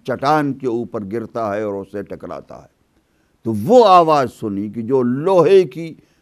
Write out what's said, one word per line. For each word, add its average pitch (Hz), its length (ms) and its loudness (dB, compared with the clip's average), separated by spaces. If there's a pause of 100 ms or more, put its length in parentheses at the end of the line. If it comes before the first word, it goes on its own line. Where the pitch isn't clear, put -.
चट्टान 139 480 -2
के 127 120 -10
ऊपर 113 400 -6
गिरता 110 480 -6
है 107 120 -4
और 101 100 -6
उससे 98 280 -10
टकराता 80 520 -14
है, - 120 -20 (800)
तो 113 80 -2
वो 170 280 4
आवाज़ 160 480 4
सुनी 104 400 -8
कि 113 140 -10
जो 131 180 0
लोहे 170 640 4
की 160 300 -14 (260)